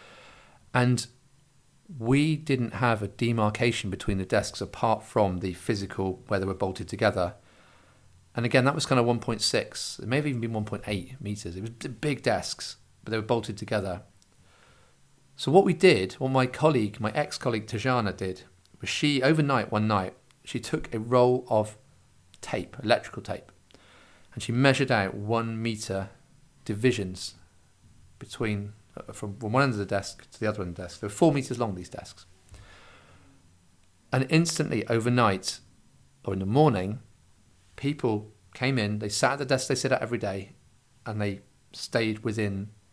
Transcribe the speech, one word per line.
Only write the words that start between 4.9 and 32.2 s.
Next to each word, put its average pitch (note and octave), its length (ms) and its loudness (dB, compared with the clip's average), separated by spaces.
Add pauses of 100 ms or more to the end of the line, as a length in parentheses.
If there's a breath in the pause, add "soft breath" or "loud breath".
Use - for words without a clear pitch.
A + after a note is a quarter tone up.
from F#2+ 360 2
the F#2 140 -4
physical, G2 760 -4
where G2+ 120 0
they F#2+ 60 -2
were F#2+ 80 -2
bolted F#2+ 340 -4
together. G2 460 0 (1000 soft breath)
And A#2 100 -2
again, B2 180 4
that C#3+ 120 2
was D#3 100 -2
kind C3 140 2
of A#2 60 4
one A#2+ 140 2
point A2+ 220 -4
six. - 580 -2
It - 80 -10
may B2+ 100 0
have D3+ 100 0
even B2+ 120 -2
been A2+ 140 -4
one G#2+ 100 -2
point G#2 240 -6
eight G#2 320 -4
meters. G#2 380 -8
It F#2+ 40 -8
was A2+ 100 -8
d-, - 180 -10
big C#3 320 -4
desks, - 560 -2 (260)
but - 80 -8
they A2 60 0
were A2 60 -2
bolted A2+ 340 -2
together. G2 460 -4 (1300 soft breath)
So - 160 -2
what G3 140 10
we F#3+ 80 4
did, B2+ 400 4
what C3+ 180 -4
my C3 140 4
colleague, B2+ 560 0
my G#2 100 -2
ex-colleague A#2 560 -2
Tajana A2+ 480 0
did, F#2 280 -6 (360)
was - 100 -8
she, D3 320 2
overnight, C#3 500 2
one G#2+ 160 2
night, G2 260 0 (320)
she - 140 -6
took - 340 -6
a A2+ 60 -2
roll B2 500 4
of G#2+ 280 2 (600)
tape, - 420 -6
electrical - 400 0
tape, - 300 -10 (800 soft breath)
and - 80 -10
she - 100 -4
measured C3+ 400 4
out G2+ 220 2
one A2+ 480 -2
meter G2+ 480 -4 (560)
divisions G2+ 720 0 (800)
between, G#2 560 -4 (240)
uh, - 160 -14
from, G2+ 240 -10
from G#2+ 140 -4
one C3 120 4
end C3 100 2
of G#2+ 40 -4
the G2+ 80 -2
desk - 460 -6
to - 80 -18
the A2 80 0
other G#2+ 140 -2
end F2 100 -6
of E2 40 -10
the G2 80 -10
desk. - 160 -14
They G#2+ 60 -8
were G#2 60 -6
four E3 200 4
meters C3 280 -2
long, G#2+ 160 -2
these F2+ 140 -12
desks. - 360 -14 (1900 loud breath)